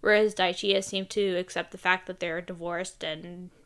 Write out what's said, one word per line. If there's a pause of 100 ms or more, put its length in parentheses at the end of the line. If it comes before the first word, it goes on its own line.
whereas
Daichi
has
seemed
to
accept
the
fact
that
they're
divorced
and (160)